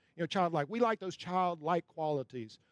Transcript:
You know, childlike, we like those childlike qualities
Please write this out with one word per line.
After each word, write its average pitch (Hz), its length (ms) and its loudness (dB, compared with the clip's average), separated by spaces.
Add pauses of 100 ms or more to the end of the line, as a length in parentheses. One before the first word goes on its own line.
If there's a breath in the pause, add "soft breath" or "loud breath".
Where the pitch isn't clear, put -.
(160)
You 165 80 -2
know, 160 40 -2
childlike, 170 420 2
we 226 100 -4
like 226 200 4
those 180 160 -8
childlike 175 720 0
qualities 131 720 -4 (120)